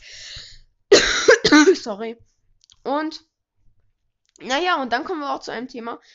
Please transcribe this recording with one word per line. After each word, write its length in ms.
<coughs> 880
Sorry. 400
Und, 400
naja, 420
und 100
dann 120
kommen 160
wir 160
auch 40
zu 120
einem 160
Thema, 320